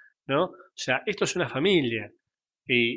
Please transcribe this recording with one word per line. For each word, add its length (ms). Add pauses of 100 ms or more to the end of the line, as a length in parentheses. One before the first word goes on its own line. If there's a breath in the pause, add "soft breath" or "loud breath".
(260 soft breath)
¿no? 180
O 300
sea, 320
esto 180
es 120
una 120
familia". 600 (560)
Y, 80 (220)